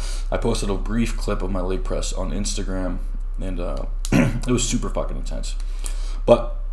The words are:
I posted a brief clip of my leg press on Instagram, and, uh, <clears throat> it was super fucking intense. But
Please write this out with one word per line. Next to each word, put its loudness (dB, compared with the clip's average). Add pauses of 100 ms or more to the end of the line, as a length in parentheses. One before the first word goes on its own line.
(300)
I 0
posted 0
a 2
brief 0
clip 0
of -2
my 0
leg 0
press 0
on -2
Instagram, 0 (420)
and, -2
uh, -2 (100)
<clears throat> -2
it 4
was 2
super 0
fucking -2
intense. -2 (720)
But 6 (160)